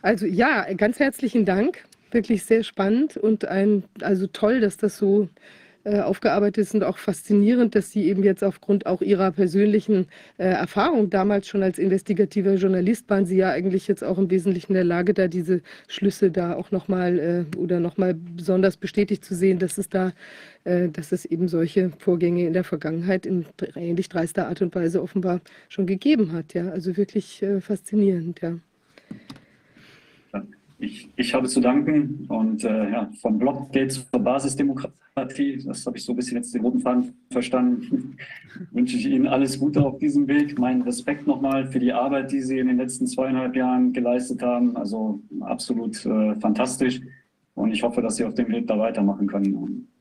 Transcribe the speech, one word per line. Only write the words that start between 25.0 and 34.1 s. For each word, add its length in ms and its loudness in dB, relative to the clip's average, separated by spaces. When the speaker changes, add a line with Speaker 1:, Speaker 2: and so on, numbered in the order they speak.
Speaker 1:
offenbar 380 -2
schon 180 -2
gegeben 460 2
hat, 220 -8
ja. 160 -2
Also 260 -4
wirklich, 480 -4
äh, 160 0
faszinierend, 840 0
ja. 160 -4
Speaker 2:
Ich, 360 -10
ich 180 -4
habe 140 0
zu 140 2
danken 680 2
und, 380 0
äh, 260 0
ja, 180 -2
vom 180 2
Blockgate 480 0
zur 320 -4